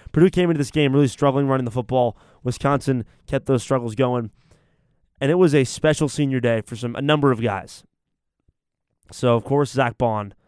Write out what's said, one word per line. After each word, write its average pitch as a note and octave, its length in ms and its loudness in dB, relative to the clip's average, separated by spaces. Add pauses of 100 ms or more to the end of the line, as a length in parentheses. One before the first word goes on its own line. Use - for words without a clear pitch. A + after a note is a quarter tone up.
(120)
Purdue E3 160 6
came F3+ 220 0
into D#3+ 80 0
this C#3+ 120 -2
game C#3+ 220 0
really C#3+ 160 4
struggling C#3+ 380 0
running C3+ 180 0
the A#2 60 -6
football. B2 480 -2 (240)
Wisconsin C3 640 -2 (220)
kept C#3 200 -6
those B2+ 160 0
struggles A#2+ 320 -4
going. B2 360 -2 (920)
And C#3 100 0
it E3 60 2
was F3+ 180 4
a C#3 100 4
special D3+ 440 0
Senior C3+ 320 -2
Day A#2 200 0
for - 160 -12
some, A#2+ 200 -8
a C3+ 60 -6
number C#3+ 300 2
of A2 80 -2
guys. G2+ 440 -6 (1300)
So, A#2+ 260 2
of A2+ 80 -2
course, C#3+ 260 0
Zach B2 260 -2
Bond, G#2+ 380 -4 (140)